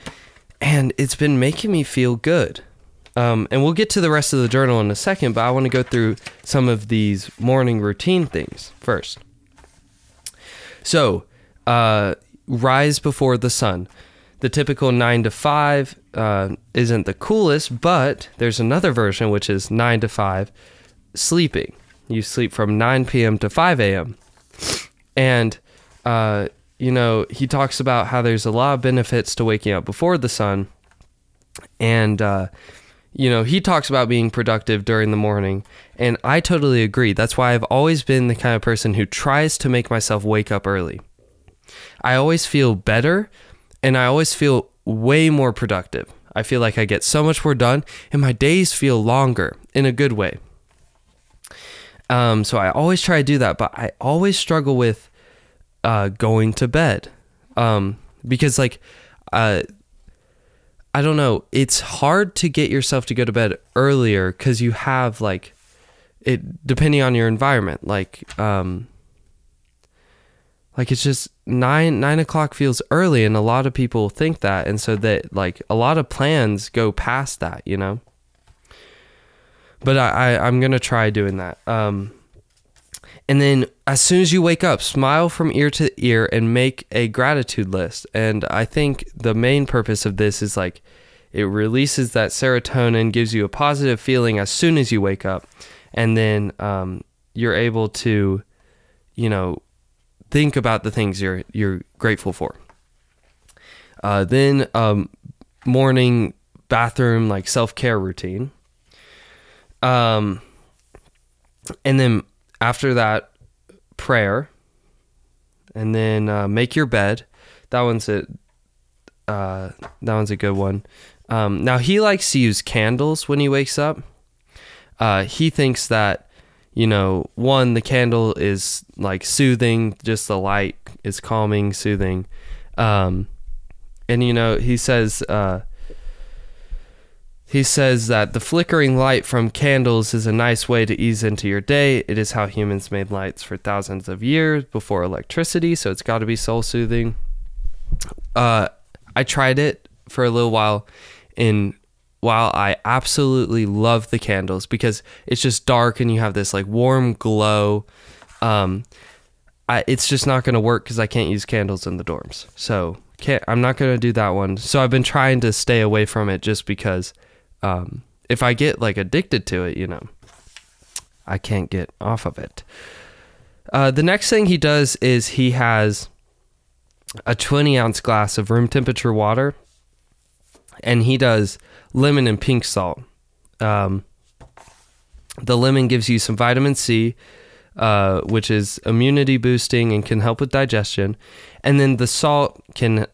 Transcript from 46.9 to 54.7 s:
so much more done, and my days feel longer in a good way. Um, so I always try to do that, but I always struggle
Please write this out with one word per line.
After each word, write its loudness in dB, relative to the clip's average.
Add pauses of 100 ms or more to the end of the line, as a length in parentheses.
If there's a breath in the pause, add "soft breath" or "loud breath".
so 2
much 0
more 2
done, 2 (280 loud breath)
and 2
my 2
days 2
feel 2
longer 2 (180)
in 2
a 2
good 0
way. -2 (1700 loud breath)
Um, 2
so -2
I 0
always 0
try 2
to 2
do 2
that, 0
but -2
I -6 (100)
always 0
struggle 0